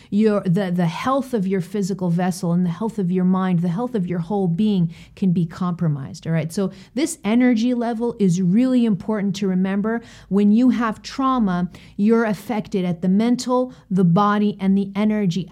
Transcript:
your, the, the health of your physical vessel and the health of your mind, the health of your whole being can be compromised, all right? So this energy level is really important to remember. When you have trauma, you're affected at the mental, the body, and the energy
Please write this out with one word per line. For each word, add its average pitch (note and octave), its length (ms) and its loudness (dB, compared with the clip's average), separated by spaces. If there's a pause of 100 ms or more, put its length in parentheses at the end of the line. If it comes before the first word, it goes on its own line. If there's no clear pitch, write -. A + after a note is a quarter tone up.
your, G#3 320 2
the, F#3 280 0
the F3 160 0
health C4 480 -2
of G3 140 -2
your F#3+ 140 -2
physical F#3+ 480 -4
vessel F3 420 -2
and F3+ 140 2
the F3 40 0
health G#3 300 -6
of F3+ 100 -2
your F#3 140 0
mind, F#3 360 2
the F3 100 0
health A#3+ 260 -4
of F#3+ 100 -2
your F#3+ 140 -4
whole F#3+ 300 -2
being F3 440 0 (220)
can F#3+ 160 0
be E3+ 140 0
compromised, E3 800 -4
all E3 60 -2
right? D#3+ 180 -2
So G3 220 -4 (200)
this C#4+ 300 -4
energy B3 500 2
level A#3 460 -4
is F#3 220 4
really A#3+ 420 4
important G#3 540 -2
to G3+ 100 -2
remember. G3 540 0 (260)
When G3+ 240 4
you A#3+ 200 6
have G#3+ 300 -2
trauma, G#3+ 680 -2 (240)
you're A3+ 300 4
affected G#3+ 580 -4
at F3 180 -2
the F#3 60 0
mental, B3 640 0 (160)
the G3 140 2
body, G#3 560 2
and F#3+ 180 2
the G3 160 -2
energy G3+ 580 -2